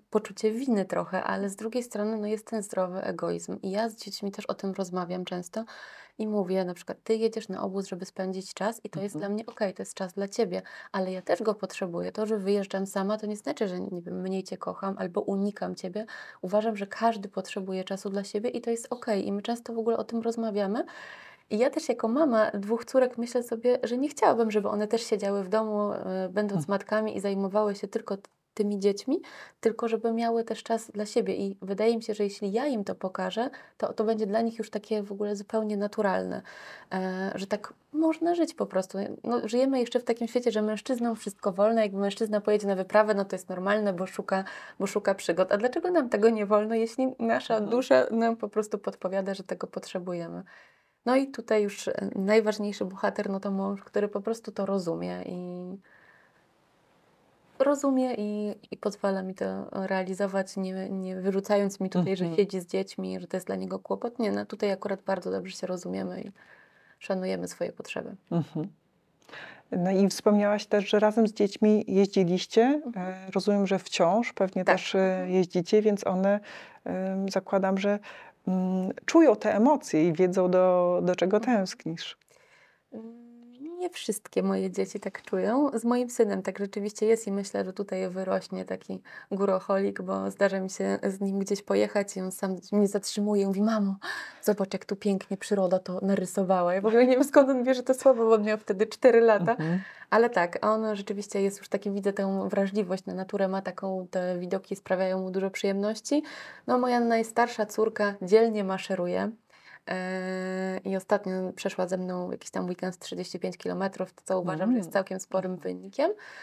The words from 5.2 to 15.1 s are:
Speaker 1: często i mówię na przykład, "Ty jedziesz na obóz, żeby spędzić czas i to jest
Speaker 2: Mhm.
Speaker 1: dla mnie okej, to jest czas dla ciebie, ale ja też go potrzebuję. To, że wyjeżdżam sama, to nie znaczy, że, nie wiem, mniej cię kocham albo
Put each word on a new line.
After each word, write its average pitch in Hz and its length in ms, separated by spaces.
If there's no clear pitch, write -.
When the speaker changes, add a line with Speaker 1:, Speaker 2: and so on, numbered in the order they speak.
Speaker 1:
często 180 380
i 220 100
mówię 190 380
na 180 80
przykład, - 300
"Ty 220 120
jedziesz 220 340
na 185 140
obóz, 196 240
żeby 185 180
spędzić 185 480
czas 220 300
i 208 60
to - 120
jest 196 140
Speaker 2:
Mhm. 196 140
Speaker 1:
dla 208 60
mnie 220 100
okej, 202 280
to - 80
jest - 120
czas 185 200
dla 196 140
ciebie, 190 340
ale 190 200
ja 185 100
też - 220
go 214 120
potrzebuję. 180 560
To, 220 140
że 214 120
wyjeżdżam 196 480
sama, 196 320
to 214 100
nie 208 100
znaczy, 233 300
że, 180 120
nie 185 220
wiem, 175 200
mniej 190 220
cię 190 140
kocham 196 400
albo 190 240